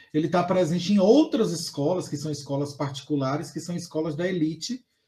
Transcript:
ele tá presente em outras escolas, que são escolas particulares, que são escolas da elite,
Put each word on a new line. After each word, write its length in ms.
ele 160
tá 140
presente 500
em 60
outras 540
escolas, 560
que 80
são 160
escolas 420
particulares, 760
que 100
são 160
escolas 400
da 100
elite, 580